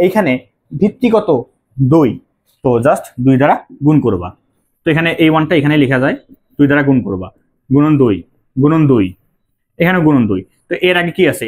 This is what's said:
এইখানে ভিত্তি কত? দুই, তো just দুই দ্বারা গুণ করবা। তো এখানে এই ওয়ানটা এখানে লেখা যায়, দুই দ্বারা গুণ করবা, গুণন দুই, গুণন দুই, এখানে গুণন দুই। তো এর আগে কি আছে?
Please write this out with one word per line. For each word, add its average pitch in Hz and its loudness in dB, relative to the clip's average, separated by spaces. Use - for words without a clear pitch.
এইখানে 185 0
ভিত্তি 214 -2
কত? 208 0
দুই, 156 4
তো 135 0
just 165 0
দুই 131 2
দ্বারা 143 2
গুণ 156 4
করবা। 90 -4
তো - -6
এখানে 165 0
এই 156 4
ওয়ানটা 156 0
এখানে 147 0
লেখা 131 0
যায়, 180 -2
দুই 143 2
দ্বারা 147 2
গুণ 135 2
করবা, 92 -8
গুণন 147 2
দুই, 110 2
গুণন 156 2
দুই, 110 2
এখানে 180 0
গুণন 143 2
দুই। 92 -4
তো - -6
এর 180 0
আগে 175 -4
কি 190 0
আছে? 123 -8